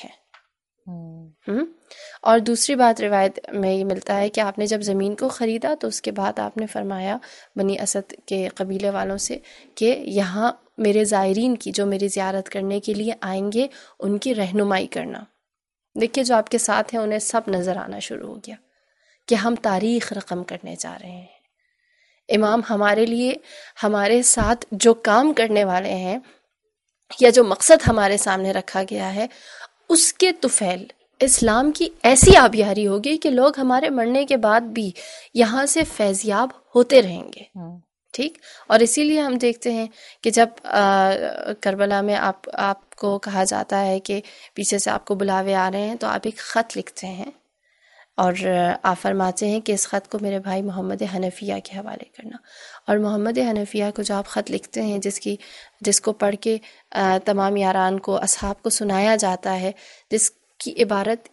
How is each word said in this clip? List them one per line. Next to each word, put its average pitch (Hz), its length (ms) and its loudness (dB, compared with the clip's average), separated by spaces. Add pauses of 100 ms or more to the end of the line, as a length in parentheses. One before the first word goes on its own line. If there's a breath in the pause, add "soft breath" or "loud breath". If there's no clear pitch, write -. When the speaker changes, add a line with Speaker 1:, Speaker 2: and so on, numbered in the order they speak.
Speaker 1:
ہیں۔ - 220 -20 (600)
Speaker 2:
ہوں۔ 165 440 -16 (180)
Speaker 1:
ہم؟ 226 160 -2 (580 loud breath)
اور 226 160 6
دوسری 233 360 0
بات 233 260 4
روایت 202 400 2 (120)
میں 190 220 0
یہ 190 100 -2
ملتا 196 360 -2
ہے 208 80 0
کہ 214 120 -2
آپ 202 180 -2
نے 208 80 -2
جب 214 140 -2
زمین 202 340 -2
کو 254 140 -4
خریدا 226 520 -2
تو 226 80 -4
اس 208 140 -8
کے 220 80 -6
بعد 202 280 -4
آپ 208 180 -6
نے 220 100 -4
فرمایا 196 500 -6 (400 soft breath)
بنی 196 220 -2
اسد 196 340 -6 (140)
کے 190 220 -4
قبیلے 190 420 -4
والوں 196 280 -6
سے 247 200 -8 (360 soft breath)
کہ 240 320 -2
یہاں 202 460 -2 (260)
میرے 214 260 2
زائرین 208 520 0
کی، - 160 -10
جو 202 140 -2
میری 202 220 -2
زیارت 190 400 -4
کرنے 196 320 -4
کے 214 140 -4
لیے 214 260 -4
آئیں 196 320 -4
گے، 240 140 0 (340 soft breath)
ان 202 180 -2
کی 254 160 -2
رہنمائی 196 520 0
کرنا۔ - 320 -10 (840)
دیکھیے، 233 240 0
جو 247 100 2
آپ 214 140 2
کے 240 100 -2
ساتھ 214 360 -2
ہیں، 226 80 -2
انہیں 214 160 -2
سب 226 280 -2
نظر 185 300 -2
آنا - 220 -10
شروع - 300 -12
ہو - 80 -16
گیا 214 180 -18 (760)
کہ 233 60 4
ہم 226 200 0
تاریخ 220 580 -2
رقم 180 320 -10
کرنے 175 340 -14
جا 170 240 -12
رہے 180 80 -18
ہیں۔ 180 160 -18 (1000)
امام 214 320 2 (100)
ہمارے 208 360 2
لیے، 240 280 0 (480 soft breath)
ہمارے 214 400 2
ساتھ 233 500 2
جو 226 220 6
کام 226 380 4
کرنے 214 320 2
والے 190 280 -2
ہیں 185 260 -4 (1000 soft breath)
یا 240 100 10
جو 240 140 8
مقصد 269 440 6
ہمارے 208 280 2
سامنے 190 360 -2
رکھا 190 380 -4
گیا 190 240 -6
ہے، 214 120 -4 (600 loud breath)
اس 330 240 4
کے 370 200 2
طفیل 208 520 -2 (360)
اسلام 262 520 4
کی 330 160 -2 (140)
ایسی 269 340 10
آبیاری 214 500 6
ہوگی 214 300 0
کہ 311 140 0
لوگ 262 280 6
ہمارے 269 320 2
مرنے 254 360 0
کے 277 100 2
بعد 220 240 4
بھی 220 320 -6 (420 loud breath)
یہاں 240 320 2
سے 302 140 0 (160)
فیض 196 280 0
یاب 214 240 0 (260)
ہوتے 247 280 8
رہیں 180 220 -6 (120)
گے۔ - 60 -20
Speaker 2:
ہوں۔ 175 380 -16 (320)
Speaker 1:
ٹھیک؟ 302 260 -6 (280 soft breath)
اور 220 140 6
اسی 233 240 2
لیے 302 160 2
ہم 269 140 -2
دیکھتے 240 380 -2
ہیں 226 140 -4 (360 soft breath)
کہ 226 80 0
جب، 233 180 4 (160)
آ، 196 460 4 (500)
کربلا 202 400 0
میں 202 160 0
آپ، 196 200 -2 (160)
آپ 196 420 -4
کو 202 240 -4
کہا 196 260 -2
جاتا 196 420 -2
ہے 190 140 -2
کہ 196 200 -6 (340 soft breath)
پیچھے 202 240 -2
سے 202 120 -2
آپ 208 140 -4
کو 208 100 -2
بلاوے 196 400 0
آ 190 160 0
رہے 196 100 -4
ہیں، 208 140 -4
تو 226 120 -8
آپ 208 160 -4
ایک 220 140 -6
خط - 400 -4
لکھتے - 300 -12
ہیں 190 240 -12 (840)
اور 185 160 2 (500)
آپ 185 200 0
فرماتے 196 460 -2
ہیں 214 120 -2
کہ 220 120 -4
اس 196 160 -2
خط 196 200 -4
کو 214 120 -8
میرے 196 180 -4
بھائی 196 240 -6
محمد 190 400 -6
حنفیہ 190 520 -6 (100)
کے 196 140 -14
حوالے 208 260 -14
کرنا۔ - 320 -20 (500 soft breath)
اور 208 100 2
محمد 208 420 -2
حنفیہ 214 460 -2 (120)
کو 214 60 -6
جو 202 120 -4
آپ 196 120 -4
خط - 240 -6
لکھتے 196 320 -8
ہیں، 208 160 -2
جس 196 220 -6
کی، 208 160 -6 (440 soft breath)
جس - 200 0
کو 214 120 -2
پڑھ 208 280 0
کے، 220 180 -2 (320 soft breath)
آ، 190 340 2
تمام 196 320 0
یاران 190 420 2
کو، 190 180 -4
اصحاب - 460 -4
کو 226 80 -4
سنایا 208 460 0
جاتا 190 440 -2
ہے، 190 120 -4 (380 soft breath)
جس 214 220 0 (260)
کی - 240 -4
عبارت 208 500 -2